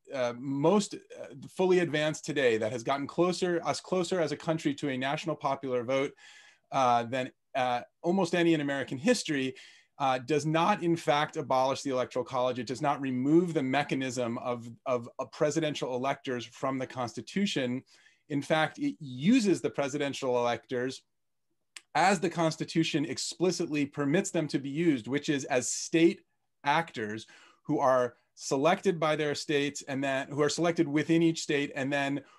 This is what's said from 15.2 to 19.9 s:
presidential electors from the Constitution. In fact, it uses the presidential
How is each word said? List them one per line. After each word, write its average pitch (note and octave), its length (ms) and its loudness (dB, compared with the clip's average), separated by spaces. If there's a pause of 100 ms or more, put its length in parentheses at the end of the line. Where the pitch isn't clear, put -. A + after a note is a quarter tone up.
presidential D3+ 640 -2
electors B2+ 480 -4
from C3+ 340 -6
the B2+ 80 -6
Constitution. B2+ 960 -4 (460)
In C#3+ 140 -2
fact, D#3 360 0
it C#3+ 200 -2
uses D#3+ 640 2
the C#3+ 100 -2
presidential C#3 680 -2